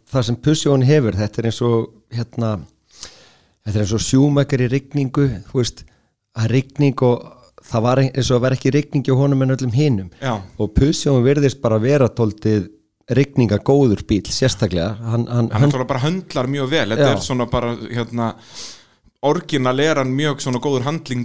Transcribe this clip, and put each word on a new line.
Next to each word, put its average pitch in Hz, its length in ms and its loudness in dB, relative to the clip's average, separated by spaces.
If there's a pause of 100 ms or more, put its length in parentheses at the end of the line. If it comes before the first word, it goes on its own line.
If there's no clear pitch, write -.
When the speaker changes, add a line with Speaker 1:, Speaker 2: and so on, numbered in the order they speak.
(100)
Speaker 1:
það 123 160 -2
sem 120 160 -4
Peugeot 139 480 2
hefur, 117 320 2
þetta 104 220 -4
er 113 80 0
eins - 100 -8
og, 117 260 0 (200)
hérna, 117 440 -6 (1120)
þetta 107 100 -2
er 107 80 0
eins 98 100 -2
og 110 80 -2
Schumacher 139 640 2
í 113 80 -4
rigningu, 139 540 -2 (180)
þú 131 160 -2
veist, - 220 -8 (520)
að 113 140 0
rigning 131 560 0
og 120 220 0 (320)
það 113 260 -2
var 127 160 2
ein-, 131 80 2
eins 131 220 -2
og 120 80 4
að 127 80 2
vera 131 100 0
ekki 127 160 0
rigning 143 320 -2
hjá 135 80 2
honum 135 320 2
en 131 80 0
öllum 123 240 -2
hinum. 110 400 0
Speaker 2:
Já. 131 160 -4 (240)
Speaker 1:
Og 104 160 -2
Peugeot 139 480 2
virðist 139 400 2
bara 110 160 2
vera 127 320 2
tóltið 107 640 0 (360)
rigningagóður 123 920 2
bíl, 101 240 0
sérstaklega. 101 720 -2
Hann, 117 300 -4
hann, - 0 -
Speaker 2:
Hann 120 240 0
Speaker 1:
hann 123 160 2
Speaker 2:
náttúrulega 131 240 -2
bara 127 100 -2
höndlar 156 480 -4
mjög 139 220 -4
vel, 139 180 0
þetta 135 160 2
Speaker 1:
Já. 123 80 2
Speaker 2:
er - 80 -4
svona 123 240 -2
bara, 120 220 -2 (180)
hérna, 117 460 -6 (920)
orginal 135 560 0
er 147 220 2
hann 131 160 -2
mjög 147 260 -2
svona 123 160 -2
góður 131 300 -2
handling 147 360 -6